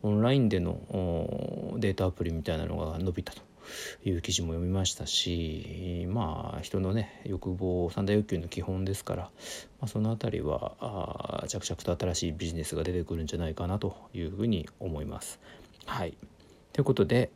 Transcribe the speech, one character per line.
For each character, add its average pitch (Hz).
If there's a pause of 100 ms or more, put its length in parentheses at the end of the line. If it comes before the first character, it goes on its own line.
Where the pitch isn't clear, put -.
オ 107
ン 104
ラ 123
イ 139
ン 117
で 95
の、 85
お、 -
デ 104
ー -
ト 95
ア 90
プ 85
リ 85
み 80
た 85
い 78
な 80
の 82
が 80
伸 92
び -
た -
と。 - (600)
い 98
う 85
記 87
事 87
も 82
読 82
み 90
ま 95
し -
た -
し、 87
ま 80
あ、 -
人 -
の 95
ね、 110
欲 95
望、 90
三 95
大 104
欲 107
求 92
の 82
基 -
本 95
で 98
す -
か 90
ら、 92
ま - (520)
あ、 131
そ 110
の 110
あ 113
た 110
り 80
は、 -
あ -
ー、 -
着 -
々 -
と 87 (100)
新 90
し 85
い 80
ビ 82
ジ 82
ネ 82
ス -
が 80
出 90
て 87
く -
る 80
ん -
じ -
ゃ -
な 82
い 78
か 87
な 95
と 95 (180)
い 87
う 78
ふ 95
う 113
に 90 (120)
思 78
い 73
ま -
す。 - (460)
は -
い。 - (560)
と -
い -
う -
こ 135
と 101
で 117